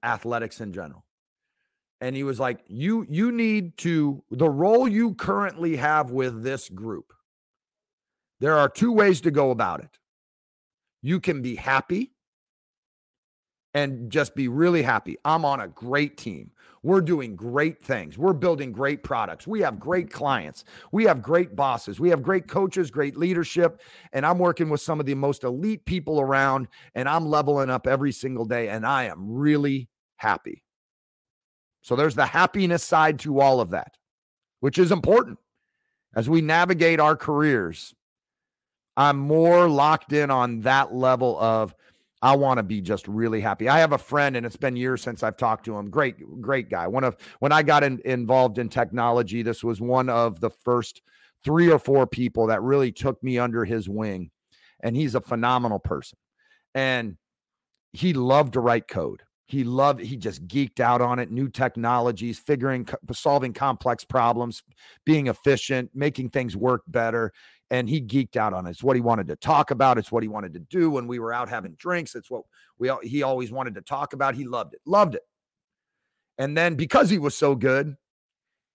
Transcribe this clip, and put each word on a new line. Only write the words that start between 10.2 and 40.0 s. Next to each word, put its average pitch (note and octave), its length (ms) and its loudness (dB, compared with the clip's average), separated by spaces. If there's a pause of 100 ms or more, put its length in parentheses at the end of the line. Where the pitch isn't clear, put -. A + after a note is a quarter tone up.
You D#3+ 200 -2
can C#3+ 220 -2
be A#2+ 120 -6
happy C3+ 560 0 (1600)
and C3 380 -4
just C#3+ 240 0
be C3+ 140 -2
really D#3+ 340 2
happy. A2+ 420 -2
I'm D#3 200 2
on C#3 160 0
a G2 80 -10
great C#3+ 480 -4
team. E2 340 -14 (320)
We're F#3 200 2
doing C#3+ 340 -2
great C3 480 -4
things. F#2 340 -6
We're F3+ 140 2
building C#3+ 400 -2
great C3+ 320 -4
products. G#2 420 -6
We G#3+ 140 -4
have B2 180 -2
great E3+ 320 -2
clients. A#2 540 -4 (260)
We G#3+ 140 0
have D3+ 180 4
great E3 320 0
bosses. A#2 460 -4
We F3 100 2
have D#3 100 4
great F3+ 280 -2
coaches, F#3+ 420 -2
great C#3+ 260 -4
leadership. E3+ 640 0 (320)
And C3+ 140 -2
I'm F3+ 120 2
working E3+ 320 0
with D3 100 -2
some D#3 180 -4
of D3 80 -4
the C#3 80 -2
most C#3 300 -2
elite D3+ 400 -4
people D#3 360 -2
around, C3+ 460 2 (300)
and C3 120 -2
I'm D#3+ 180 0
leveling C#3+ 440 0
up B2+ 160 -2
every C3+ 240 0
single B2 340 -6
day, A#2 240 -2
and A2 160 -6
I C3 200 0
am F#2+ 260 -8
really C#3+ 580 0 (280)
happy." - 480 -4 (1160)
So - 120 -2
there's C3+ 220 2
the C#3 100 2
happiness F3 560 0
side D#3 380 2
to C#3 200 0
all C3+ 200 6
of F#2+ 100 -2
that, - 260 -8 (600)
which C#3+ 200 0
is F3 120 6
important. F#3 480 2 (800)
As A2+ 120 0
we E3 120 4
navigate E3 580 4
our D3+ 180 4
careers, C#3 800 -2 (1040)
I'm C#3+ 200 6
more E3 520 6
locked D3+ 440 2